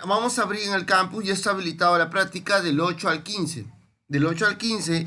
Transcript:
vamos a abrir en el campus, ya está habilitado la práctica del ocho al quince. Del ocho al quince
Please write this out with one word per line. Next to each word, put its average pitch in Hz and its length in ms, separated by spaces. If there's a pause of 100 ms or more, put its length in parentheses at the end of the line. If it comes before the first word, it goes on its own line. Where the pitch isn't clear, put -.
vamos 233 300
a 233 60
abrir 208 180
en 202 120
el 185 120
campus, 190 400
ya 190 80
está 196 160
habilitado 175 480
la 165 140
práctica 190 500
del 156 180
ocho 175 300
al 160 140
quince. 170 420 (420)
Del 143 200
ocho 165 180
al 202 140
quince 170 480